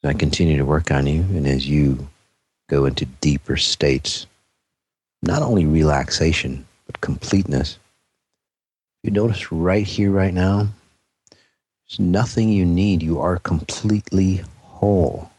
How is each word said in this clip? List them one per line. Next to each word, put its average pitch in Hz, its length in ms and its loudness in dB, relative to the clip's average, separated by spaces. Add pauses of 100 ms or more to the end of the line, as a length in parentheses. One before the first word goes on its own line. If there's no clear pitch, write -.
as 73 60 0
I 71 40 0
continue 76 440 0
to 69 80 0
work 76 260 0
on 69 160 0
you, 76 140 0
and 90 260 0
as 69 180 0
you 69 440 0 (600)
go 69 160 2
into 67 200 -2
deeper - 500 -2
states, - 720 -2 (960)
not - 180 0
only 110 240 2
relaxation, 76 1000 0 (200)
but - 140 -14
completeness, 71 800 -2 (1200)
you 110 80 -2
notice 104 380 0
right 92 380 0
here, 101 240 2
right 95 220 2
now, 98 340 2 (600)
there's - 720 -20
nothing 110 500 0
you 98 160 2
need. 90 360 2
You 82 200 -2
are 87 180 -2
completely 95 1040 -2 (180)
whole. 87 760 -2